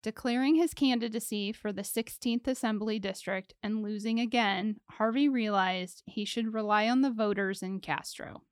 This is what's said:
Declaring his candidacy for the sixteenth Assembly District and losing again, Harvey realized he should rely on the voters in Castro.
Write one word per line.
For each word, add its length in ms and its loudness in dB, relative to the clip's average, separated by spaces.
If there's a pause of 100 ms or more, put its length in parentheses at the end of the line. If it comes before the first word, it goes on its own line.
Declaring 540 2
his 180 4
candidacy 760 0
for 200 -6
the 120 -6
sixteenth 640 -2
Assembly 520 0
District 640 -6
and 200 -2
losing 380 -2
again, 560 2 (140)
Harvey 360 2
realized 800 0
he 220 -6
should 260 -2
rely 340 2
on 140 4
the 100 4
voters 520 0
in 180 -4
Castro. 720 -8